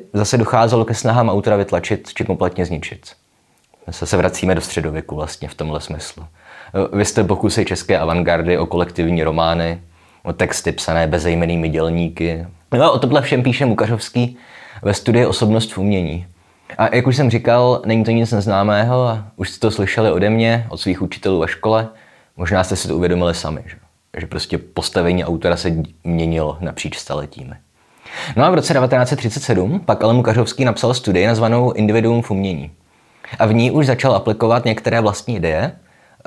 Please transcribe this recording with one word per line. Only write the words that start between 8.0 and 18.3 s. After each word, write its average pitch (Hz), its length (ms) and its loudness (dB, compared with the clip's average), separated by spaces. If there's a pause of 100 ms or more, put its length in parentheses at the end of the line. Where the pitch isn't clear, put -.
o 82 80 -2
kolektivní 85 580 0
romány, 82 580 0 (420)
o 85 100 -6
texty - 380 -2
psané 82 360 0
bezejmennými 85 640 0
dělníky. 82 760 -2 (260)
No 123 120 4
a 160 80 6
o 131 80 0
tomhle 139 220 2
všem 127 220 0
píše 131 220 0
Mukařovský 113 720 -2 (440)
ve 101 120 0
studii - 320 2
Osobnost 113 460 0
v - 60 -12
umění. 90 480 -2 (520)
A 110 180 2
jak 123 120 2
už 131 80 2
jsem 135 140 2
říkal, 123 560 2
není 113 180 2
to 113 80 0
nic 113 200 2